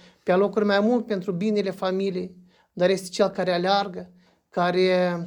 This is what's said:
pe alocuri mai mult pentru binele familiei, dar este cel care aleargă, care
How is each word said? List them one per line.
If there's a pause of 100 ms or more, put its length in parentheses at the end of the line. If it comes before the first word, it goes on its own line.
(220)
pe
alocuri
mai
mult
pentru
binele
familiei, (360)
dar
este
cel
care
aleargă, (380)
care